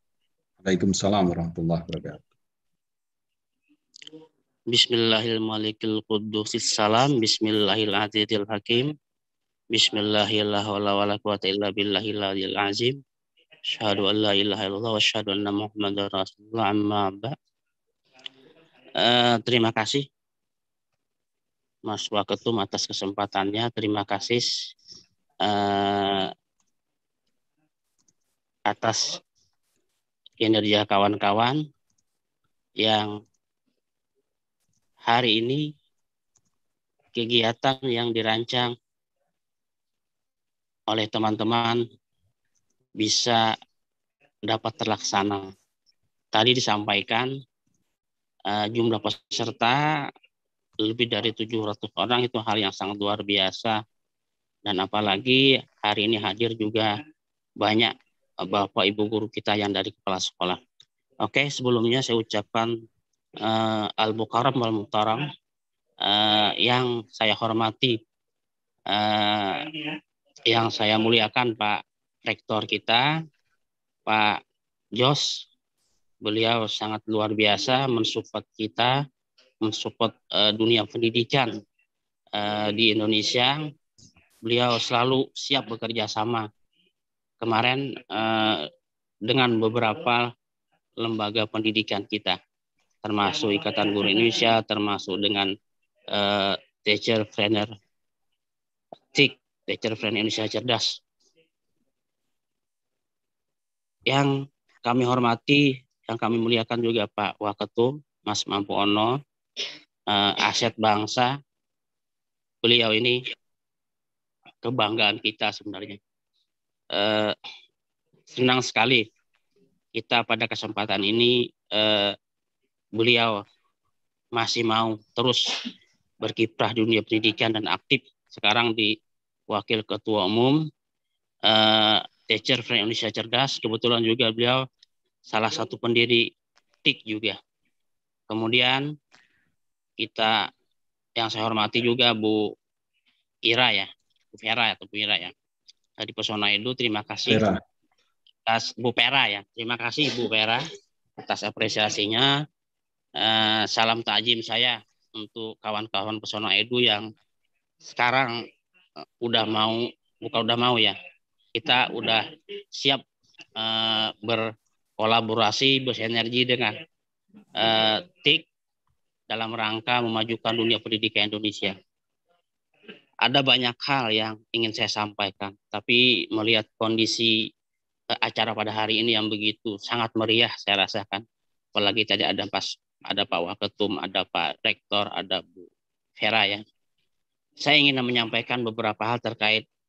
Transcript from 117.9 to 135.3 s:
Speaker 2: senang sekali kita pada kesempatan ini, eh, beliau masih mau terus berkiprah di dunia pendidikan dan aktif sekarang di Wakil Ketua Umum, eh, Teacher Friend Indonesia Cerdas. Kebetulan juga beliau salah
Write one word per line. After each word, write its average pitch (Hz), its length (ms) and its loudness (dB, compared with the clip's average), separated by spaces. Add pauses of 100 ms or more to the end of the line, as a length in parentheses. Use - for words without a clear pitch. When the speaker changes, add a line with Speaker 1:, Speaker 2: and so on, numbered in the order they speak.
Speaker 2:
senang 127 360 4
sekali 117 440 2 (880)
kita 117 320 0
pada 113 240 -2
kesempatan 104 560 -4
ini, 120 480 2 (160)
eh, 104 480 2 (720)
beliau 113 560 2 (880)
masih 117 320 0
mau 113 320 0 (160)
terus 120 320 0 (720)
berkiprah 110 560 -2
di 117 80 2
dunia 110 240 2
pendidikan 110 480 0
dan 110 160 -4
aktif 104 320 -2 (240)
sekarang 113 480 0
di 110 240 0 (480)
Wakil 107 400 -2
Ketua 104 400 -2
Umum, 131 400 2 (760)
eh, 110 560 4 (240)
Teacher 117 400 -2
Friend 110 240 -2
Indonesia 113 240 -4
Cerdas. 120 480 -2
Kebetulan 117 480 0
juga 113 240 2
beliau 123 400 0 (480)
salah 110 320 -2